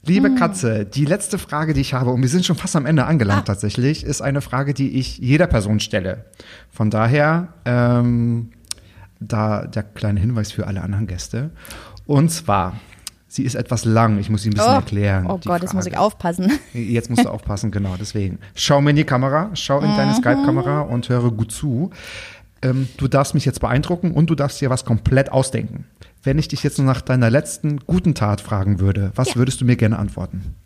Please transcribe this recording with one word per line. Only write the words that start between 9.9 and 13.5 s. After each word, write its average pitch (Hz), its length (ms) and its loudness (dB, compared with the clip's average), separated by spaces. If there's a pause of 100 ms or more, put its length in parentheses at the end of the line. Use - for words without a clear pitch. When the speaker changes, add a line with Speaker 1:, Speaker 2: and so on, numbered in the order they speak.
Speaker 1:
Hinweis 110 320 -2
für 104 140 -4
alle 98 160 -6
anderen 101 240 -4
Gäste. 110 460 -6 (540)
Und 147 240 4
zwar, 98 440 -2 (540)
sie - 160 -4
ist 120 100 -2